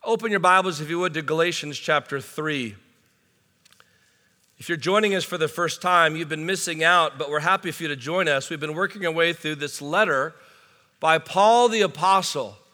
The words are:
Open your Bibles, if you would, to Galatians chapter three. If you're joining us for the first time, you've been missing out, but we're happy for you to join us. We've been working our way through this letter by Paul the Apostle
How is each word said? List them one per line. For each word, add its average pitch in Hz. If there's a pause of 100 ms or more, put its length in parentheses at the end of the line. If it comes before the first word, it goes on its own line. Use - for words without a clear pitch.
Open 226
your 202
Bibles, 180
if 147
you 170
would, 180
to 156
Galatians 156
chapter 143
three. 139 (1800)
If -
you're 170
joining 196
us 185
for -
the 156
first 165
time, 170
you've 160
been 156
missing 175
out, 160
but 147
we're 151
happy 180
for 165
you 156
to 143
join 160
us. 139
We've 160
been 151
working 190
our 165
way 165
through 156
this 143
letter 156 (680)
by 160
Paul 226
the 220
Apostle 165 (160)